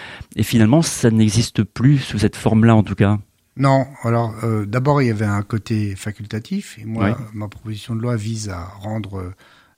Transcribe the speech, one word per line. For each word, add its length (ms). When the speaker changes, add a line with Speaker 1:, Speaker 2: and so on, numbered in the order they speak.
Speaker 1:
Et 80
finalement, 380
ça 280
n'existe 540
plus 360
sous 180
cette 180
forme-là, 400
en 80
tout 120
cas. 220
Speaker 2:
Non, 300
alors, 300
euh, 220
d'abord, 360
il 60
y 40
avait 120
un 180
côté 540
facultatif, 840
et 60
moi, 320
Speaker 1:
Oui. 160
Speaker 2:
ma 140
proposition 480
de 60
loi 160
vise 320
à 160
rendre, 540
euh, 140